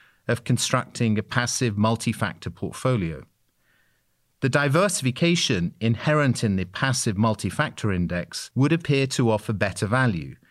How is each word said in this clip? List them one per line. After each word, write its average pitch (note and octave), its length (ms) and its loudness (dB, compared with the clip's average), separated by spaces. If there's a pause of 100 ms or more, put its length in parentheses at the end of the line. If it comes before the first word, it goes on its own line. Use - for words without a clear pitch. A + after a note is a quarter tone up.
(260)
of A#2+ 160 0
constructing A#2+ 760 0
a G#2+ 40 -2
passive A#2+ 540 -2
multi-factor A2 720 0
portfolio. F2 760 -4 (1160)
The C3+ 80 2
diversification C#3+ 1300 2
inherent C3+ 640 2
in G2+ 140 2
the F#2 80 -2
passive A2+ 540 -2
multi-factor G#2+ 720 -2
index F2 640 -4
would C#3+ 180 2
appear D3 360 0
to B2 220 2
offer G#2+ 220 -2
better G2+ 340 -2
value, F#2+ 500 -2 (140)